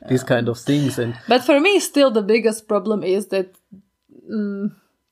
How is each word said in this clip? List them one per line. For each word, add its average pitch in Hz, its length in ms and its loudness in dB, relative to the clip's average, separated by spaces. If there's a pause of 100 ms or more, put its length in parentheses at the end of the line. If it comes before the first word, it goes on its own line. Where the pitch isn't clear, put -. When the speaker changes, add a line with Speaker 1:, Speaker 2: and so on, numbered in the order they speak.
Speaker 1:
these 127 140 0
Speaker 2:
Yeah. - 60 -14
Speaker 1:
kind 120 200 0
of 117 100 -4
things. 143 400 -2
And 117 180 -4 (100)
Speaker 2:
But 247 160 2
for 285 160 4
me, 370 220 4
still 277 320 2
the 214 100 0
biggest 214 460 0
problem 202 340 -2
is 190 260 -2
that, 185 260 -4 (760)
mm, 202 400 -6 (420)